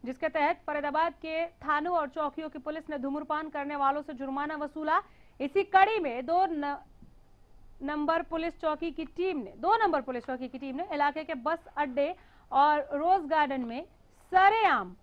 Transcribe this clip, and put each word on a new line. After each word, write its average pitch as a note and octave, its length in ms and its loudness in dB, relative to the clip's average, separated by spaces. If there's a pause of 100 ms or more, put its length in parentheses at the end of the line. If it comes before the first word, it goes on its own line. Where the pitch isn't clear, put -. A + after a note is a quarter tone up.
जिसके B3+ 240 -4
तहत D#4 380 0
फरीदाबाद D4 460 0
के D#4+ 340 -4
थानों D#4 500 -2
और D4+ 120 0
चौकियों D#4 400 -4
की D4+ 100 -12
पुलिस D#4 320 -8
ने D4 80 -6
धूम्रपान D4+ 500 -4
करने C#4+ 280 -6
वालों C#4 260 2
से D4+ 100 -10
जुर्माना C#4 440 -6
वसूला। D4+ 460 0 (380)
इसी C#4+ 220 0
कड़ी G4 360 6
में B3+ 280 -4
दो F4+ 200 4
न-, D4 300 -2 (1040)
नंबर D4+ 400 0
पुलिस E4 380 -6
चौकी D#4 300 -2
की D4+ 140 -8
टीम F4 340 -2
ने, A3+ 200 -10
दो F4+ 180 2
नंबर F#4 240 2
पुलिस B3 260 -8
चौकी B3+ 220 -6
की C4 100 -12
टीम C4+ 180 -8
ने F4+ 160 -6
इलाके D4 320 0
के D#4 100 -6
बस D4+ 320 -4 (100)
अड्डे C#4+ 400 -2 (360)
और D4 280 4
रोज D4+ 460 0
गार्डन C#4 340 0
में A#3+ 240 -8 (500)
सरेआम F#4 680 4